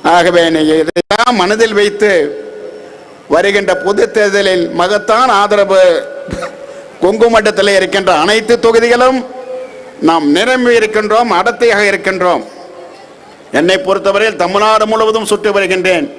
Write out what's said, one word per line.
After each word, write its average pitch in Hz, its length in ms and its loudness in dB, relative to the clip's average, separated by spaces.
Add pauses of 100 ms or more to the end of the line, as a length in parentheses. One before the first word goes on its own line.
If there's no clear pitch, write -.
ஆகவே 175 380 2
நீங்க 160 200 0
இதையெல்லாம் 170 760 0
மனதில் 214 380 0
வைத்து 202 640 0 (880)
வருகின்ற 190 480 0
பொது 208 340 -2
தேர்தலில் 196 600 0
மகத்தான 208 640 0
ஆதரவு 196 720 2 (960)
கொங்கு 220 300 2
மண்டலத்தில் 202 380 2
இருக்கின்ற 185 460 0
அனைத்து 214 440 0
தொகுதிகளும் 240 680 2 (760)
நாம் 160 300 0
நிரம்பி 240 460 2
இருக்கின்றோம், 214 520 0
அடர்த்தியாக 208 540 0
இருக்கின்றோம். 185 640 -2 (1080)
என்னை 180 260 0
பொறுத்தவரையில் 196 580 0
தமிழ்நாடு 214 500 2
முழுவதும் 220 380 0
சுற்றி 208 260 -2
வருகின்றேன். 185 680 0